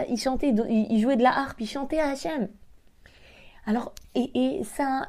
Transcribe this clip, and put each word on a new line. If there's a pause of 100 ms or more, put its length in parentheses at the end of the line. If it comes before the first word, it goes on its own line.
il
chantait,
il,
il
jouait
de
la
harpe,
il
chantait
à
Hachem. (1160)
Alors, (220)
et,
et
ça,